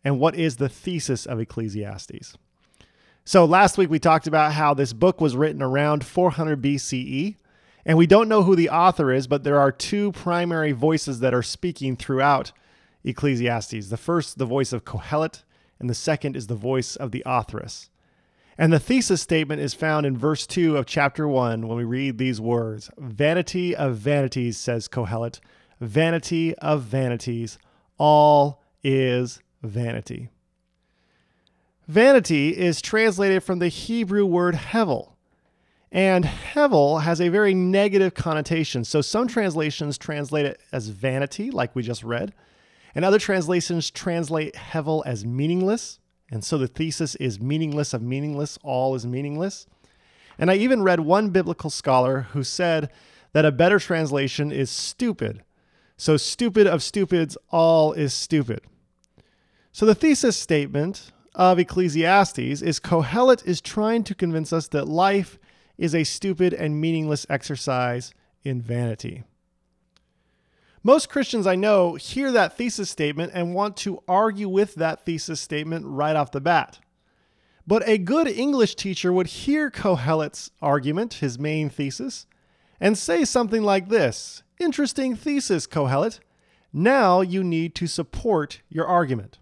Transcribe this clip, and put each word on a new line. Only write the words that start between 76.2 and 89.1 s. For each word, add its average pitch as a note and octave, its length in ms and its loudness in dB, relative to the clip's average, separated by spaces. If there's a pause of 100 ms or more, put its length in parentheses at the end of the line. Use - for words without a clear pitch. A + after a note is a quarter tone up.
the C#3 100 -6
bat. D3+ 380 0 (880)
But G#3+ 200 2
a A3 120 4
good C#4 280 0
English B3+ 460 0
teacher F3+ 400 -2
would F3+ 140 0
hear D4 420 -2
Kohelet's D#3 800 -2 (140)
argument, D3+ 520 -2
his B2 220 -4
main D3+ 320 -2
thesis, C#3+ 560 -8 (540)
and G3+ 180 2
say E4+ 260 0
something A3+ 380 0
like G3 280 2
this, E3+ 520 0 (160)
"Interesting C4+ 580 -2
thesis, B3+ 520 -2
Kohelet. D3 520 -2 (540)
Now F#3+ 480 4
you F#3 220 -2
need E3 320 -2
to F3 100 -4
support E3 840 -4
your D#3+ 200 -4
argument." C3+ 540 -2